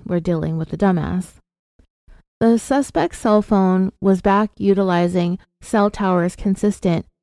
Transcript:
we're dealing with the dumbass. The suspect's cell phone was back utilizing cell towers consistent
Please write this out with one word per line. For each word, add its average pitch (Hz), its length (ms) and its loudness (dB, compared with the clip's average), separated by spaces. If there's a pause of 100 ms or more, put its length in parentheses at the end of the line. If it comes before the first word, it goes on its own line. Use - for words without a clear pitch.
we're 175 160 -2
dealing 160 380 -2
with 160 100 -6
the - 80 -8
dumbass. 180 580 -2 (1080)
The 233 180 4
suspect's 285 600 -2
cell 214 240 2
phone 190 580 0
was 190 200 2
back 202 360 0
utilizing 180 840 0 (240)
cell 208 280 0
towers 185 460 -2
consistent 196 720 -2 (160)